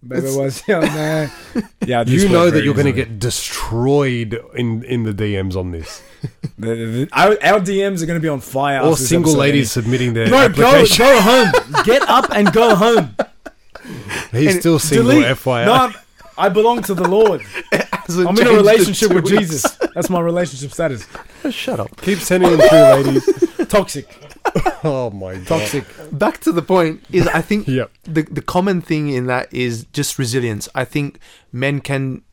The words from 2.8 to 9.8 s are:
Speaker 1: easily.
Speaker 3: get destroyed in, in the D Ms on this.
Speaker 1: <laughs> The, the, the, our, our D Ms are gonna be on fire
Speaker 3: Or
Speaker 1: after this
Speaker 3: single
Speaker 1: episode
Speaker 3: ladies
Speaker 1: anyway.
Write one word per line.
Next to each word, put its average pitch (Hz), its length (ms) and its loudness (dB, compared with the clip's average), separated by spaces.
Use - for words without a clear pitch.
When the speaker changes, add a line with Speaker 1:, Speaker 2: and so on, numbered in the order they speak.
Speaker 1:
easily. 123 160 -2
Speaker 3:
get 113 120 -14
destroyed 120 1200 -4
in, 117 300 -4
in 120 180 -4
the 110 120 -4
D 101 280 -4
Ms 92 140 -4
on 90 160 -6
this. 82 300 -14
Speaker 1:
<laughs> - 360 -12
The, 107 100 -8
the, 113 180 -6
the, - 60 -12
our, 185 300 2
our 190 180 2
D 196 280 -2
Ms 185 140 -6
are 160 40 -4
gonna 170 140 -4
be 160 80 -4
on 143 120 -4
fire 139 400 -4
Speaker 3:
Or 147 120 2
Speaker 1:
after 143 80 0
this 131 80 -4
Speaker 3:
single 165 240 2
Speaker 1:
episode 143 80 2
Speaker 3:
ladies 139 360 0
Speaker 1:
anyway. 120 100 -4